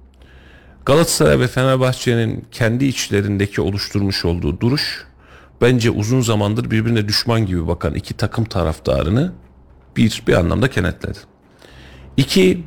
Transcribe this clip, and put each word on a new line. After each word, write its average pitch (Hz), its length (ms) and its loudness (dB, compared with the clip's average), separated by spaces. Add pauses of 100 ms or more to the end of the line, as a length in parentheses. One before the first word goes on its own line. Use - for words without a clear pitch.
(840)
Galatasaray 151 540 4
ve 123 80 2
Fenerbahçe'nin 127 1040 0
kendi 120 340 0
içlerindeki 101 760 -2
oluşturmuş 98 640 -2
olduğu 85 340 -2
duruş, - 460 -2 (560)
bence 117 280 4
uzun 120 320 0
zamandır 110 500 0
birbirine 110 360 0
düşman 113 380 0
gibi 87 220 -2
bakan 85 260 -2
iki - 200 -8
takım 110 320 -2
taraftarını 92 880 0 (640)
bir, 113 300 0
bir - 60 4
anlamda 90 360 2
kenetledi. - 480 -4 (1000)
İki, 185 500 2